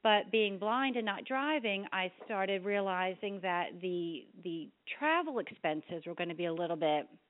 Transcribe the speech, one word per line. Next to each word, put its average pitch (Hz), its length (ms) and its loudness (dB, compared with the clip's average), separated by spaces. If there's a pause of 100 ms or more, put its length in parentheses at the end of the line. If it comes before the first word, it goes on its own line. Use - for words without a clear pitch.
But 208 280 6
being 208 280 2
blind 240 380 0
and 226 80 0
not 202 200 -2
driving, 262 680 0
I 185 200 0 (140)
started 196 380 0
realizing 196 800 0
that 175 280 0 (120)
the, 175 440 -2 (180)
the 165 240 -6 (300)
travel 302 420 2
expenses 160 680 -4
were 170 80 -8
gonna 175 200 -4
be 175 100 -4
a 170 100 0
little 170 220 0
bit 151 320 2 (220)